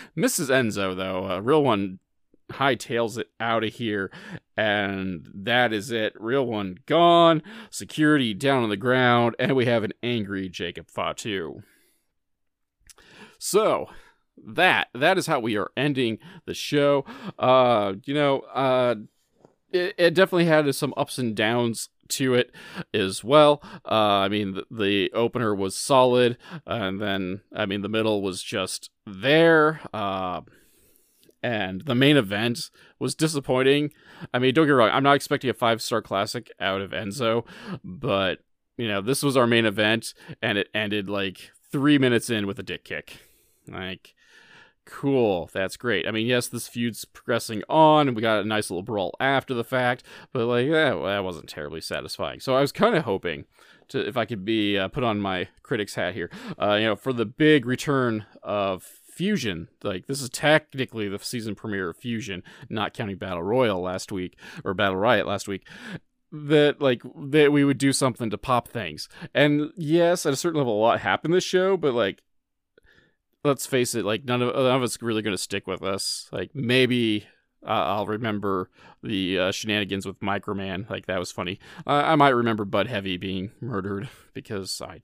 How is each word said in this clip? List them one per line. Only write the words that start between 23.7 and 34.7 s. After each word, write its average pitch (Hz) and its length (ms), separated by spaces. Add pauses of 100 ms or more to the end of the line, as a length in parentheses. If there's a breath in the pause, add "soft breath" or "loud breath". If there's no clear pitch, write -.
Uh, 104 340
I 98 80
mean, 101 240
the, 95 180
the 101 420
opener 113 420
was 98 200
solid, 123 600 (300 loud breath)
and 98 340
then, 98 400 (140)
I 104 100
mean, 101 160
the 98 80
middle 110 320
was 95 220
just - 480 (160)
there, 151 760 (140)
uh, 95 480 (1000 soft breath)
and 98 400
the 139 120
main 139 220
event 113 540 (280 soft breath)
was 131 160
disappointing. 143 800 (400 loud breath)
I 123 80
mean, 131 120
don't 160 140
get 151 60